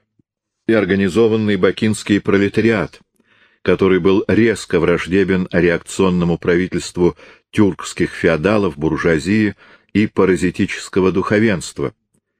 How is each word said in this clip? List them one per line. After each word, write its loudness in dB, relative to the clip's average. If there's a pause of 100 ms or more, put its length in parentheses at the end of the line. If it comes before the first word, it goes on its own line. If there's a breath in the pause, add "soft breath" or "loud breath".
(640 soft breath)
и 2
организованный 0
бакинский 0
пролетариат — 0 (600 soft breath)
который 2
был 2
резко 0
враждебен 0
реакционному 0
правительству -2 (340 loud breath)
тюркских -2
феодалов, 0
буржуазии 0 (380 soft breath)
и 2
паразитического 0
духовенства, -2 (440)